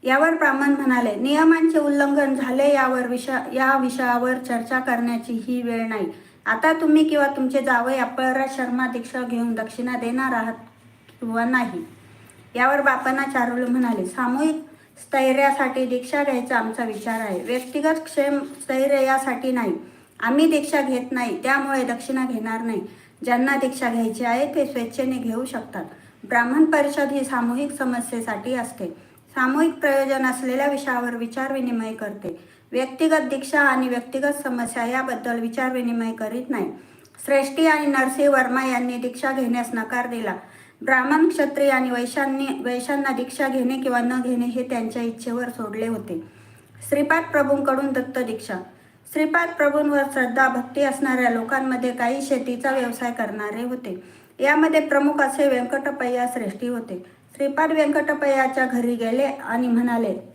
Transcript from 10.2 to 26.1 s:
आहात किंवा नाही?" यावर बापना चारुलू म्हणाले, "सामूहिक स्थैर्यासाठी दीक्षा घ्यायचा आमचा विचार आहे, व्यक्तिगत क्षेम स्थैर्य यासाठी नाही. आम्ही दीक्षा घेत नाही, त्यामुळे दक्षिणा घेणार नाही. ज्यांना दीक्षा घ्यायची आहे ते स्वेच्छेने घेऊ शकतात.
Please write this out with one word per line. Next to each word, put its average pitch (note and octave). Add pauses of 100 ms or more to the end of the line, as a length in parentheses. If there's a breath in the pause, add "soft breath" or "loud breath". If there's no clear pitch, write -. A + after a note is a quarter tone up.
आहात A3+ (680)
किंवा A#3
नाही?" B3 (680 loud breath)
यावर C4+
बापना C4
चारुलू B3
म्हणाले, A#3+
"सामूहिक C4 (520 loud breath)
स्थैर्यासाठी C4+
दीक्षा B3+
घ्यायचा B3+
आमचा A3
विचार A3
आहे, G3
व्यक्तिगत C#4+
क्षेम C#4+
स्थैर्य C4+
यासाठी C4
नाही. A3+ (420 loud breath)
आम्ही C#4+
दीक्षा D4
घेत B3+
नाही, B3
त्यामुळे C#4
दक्षिणा B3+
घेणार A3+
नाही. A3 (360 loud breath)
ज्यांना B3+
दीक्षा C4
घ्यायची A#3
आहे C4
ते C#4+
स्वेच्छेने B3+
घेऊ A3+
शकतात. G#3+ (440 loud breath)